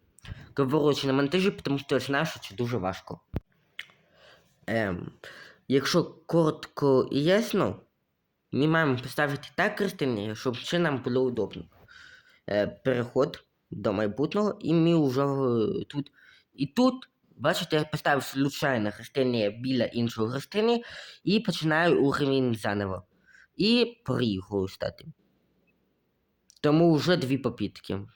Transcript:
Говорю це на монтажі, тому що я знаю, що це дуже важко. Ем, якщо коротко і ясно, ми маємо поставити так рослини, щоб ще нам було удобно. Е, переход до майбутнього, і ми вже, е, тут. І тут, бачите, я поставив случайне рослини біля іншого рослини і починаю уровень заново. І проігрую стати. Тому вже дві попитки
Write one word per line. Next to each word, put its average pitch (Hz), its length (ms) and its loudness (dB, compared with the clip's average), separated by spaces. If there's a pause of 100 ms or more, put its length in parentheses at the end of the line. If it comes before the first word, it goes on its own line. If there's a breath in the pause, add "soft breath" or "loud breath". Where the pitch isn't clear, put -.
(560 loud breath)
Говорю 143 380 2
це 139 120 -4
на 135 60 2
монтажі, 143 380 2
тому 139 280 -2
що 139 180 -2
я 120 40 2
знаю, 139 260 -2
що - 140 -10
це - 140 -16
дуже 120 220 -2
важко. - 440 -6 (1500 soft breath)
Ем, 101 460 -2 (560 loud breath)
якщо 139 360 2
коротко 156 1080 0
і 139 120 0
ясно, 185 560 2 (720)
ми 131 140 2
маємо 156 360 2
поставити 139 520 -4
так 208 260 -2
рослини, 113 540 -4
щоб 117 220 -4
ще - 220 -4
нам 147 240 0
було 127 200 0
удобно. 107 420 -4 (840 loud breath)
Е, 101 180 2
переход 127 800 -2 (260)
до 107 220 -2
майбутнього, 143 680 -2
і 160 140 0
ми 165 340 4
вже, 127 140 0
е, 131 640 0
тут. - 280 -8 (420 soft breath)
І - 120 -4
тут, 254 420 2 (280)
бачите, 156 400 0
я 151 80 2
поставив 147 380 0
случайне 135 760 -2
рослини 117 520 0
біля 120 340 -2
іншого 117 500 -2
рослини 226 480 0 (420 loud breath)
і 208 160 2
починаю 160 600 2
уровень 135 520 2
заново. 101 480 -4 (540 soft breath)
І 233 480 2
проігрую 101 640 -2
стати. - 360 -10 (1600)
Тому 160 340 6
вже 151 220 2
дві 131 220 0
попитки 104 640 -4 (160)